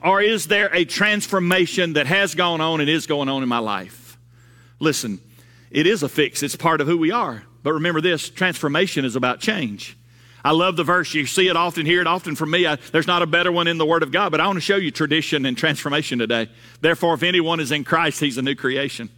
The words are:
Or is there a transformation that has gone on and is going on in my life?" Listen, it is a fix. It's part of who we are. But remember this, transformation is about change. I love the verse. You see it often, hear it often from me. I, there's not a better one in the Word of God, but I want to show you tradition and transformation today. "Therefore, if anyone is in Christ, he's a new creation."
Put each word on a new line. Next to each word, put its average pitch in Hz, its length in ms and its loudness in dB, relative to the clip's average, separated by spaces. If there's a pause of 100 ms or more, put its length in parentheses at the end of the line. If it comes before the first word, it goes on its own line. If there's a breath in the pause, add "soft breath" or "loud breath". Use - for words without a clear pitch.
Or 190 200 4
is 208 260 2
there 202 260 2
a 175 120 2
transformation 185 1080 0
that 147 140 0
has 185 280 2
gone 170 260 0
on 160 180 0
and 143 100 0
is 156 160 0
going 143 220 -2
on 135 160 -2
in 127 60 -2
my 120 100 0
life?" 101 580 -8 (640 soft breath)
Listen, 123 400 -2 (520 soft breath)
it 151 160 2
is 196 160 2
a 131 60 -2
fix. - 320 0
It's 131 140 -4
part 160 240 0
of 139 80 0
who 170 100 2
we 160 140 2
are. 165 320 -4 (200)
But 151 100 0
remember 160 260 0
this, 160 300 0
transformation 165 760 0
is 127 140 -2
about 123 240 -2
change. 131 560 -4 (460 soft breath)
I 143 80 4
love 170 260 2
the 170 60 0
verse. 170 300 0
You 151 120 -2
see 185 220 2
it 175 100 2
often, 165 280 -2
hear 175 160 2
it 170 60 0
often 170 280 -2
from 156 160 -4
me. 175 140 2
I, 151 120 0 (160 loud breath)
there's 160 140 2
not 175 140 2
a 170 60 0
better 175 240 2
one 170 160 0
in 170 100 0
the 160 80 2
Word 160 180 2
of 135 80 -4
God, 185 200 2
but 151 80 0
I 165 80 2
want 196 100 0
to 160 40 -4
show 196 160 2
you 170 140 -2
tradition 151 540 0
and 127 120 -2
transformation 147 600 -2
today. 113 300 0 (320 loud breath)
"Therefore, 165 320 2
if 147 100 -2
anyone 170 360 0
is 135 120 -4
in 147 120 -2
Christ, 160 360 0
he's 139 180 -2
a 131 40 -4
new 135 140 -2
creation." 131 640 -4